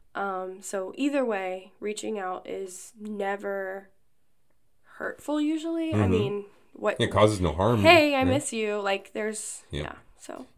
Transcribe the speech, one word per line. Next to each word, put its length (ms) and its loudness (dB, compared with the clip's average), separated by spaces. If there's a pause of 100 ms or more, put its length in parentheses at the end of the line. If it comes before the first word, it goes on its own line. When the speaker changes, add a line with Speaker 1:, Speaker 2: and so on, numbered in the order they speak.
(160)
Speaker 1:
Um, 440 -6
so 360 -6
either 280 2
way, 540 -4
reaching 400 -4
out 300 -6
is 500 -10
never 920 -6 (1080)
hurtful 440 -4
usually. 540 0
I 40 2
Speaker 2:
Mm-hmm. 120 4
Speaker 1:
mean, 340 0 (280)
what 280 -2
Speaker 2:
It 120 2
causes 280 6
no 120 2
harm. 280 2
Speaker 1:
"Hey, 360 8
I 20 2
Speaker 2:
Yeah. 60 2
Speaker 1:
miss 280 0
you." 280 -2
Like, 320 -2
there's, 580 -6
Speaker 2:
Yeah. 120 -4
Speaker 1:
yeah, 100 -6 (260)
so. 280 -16 (120)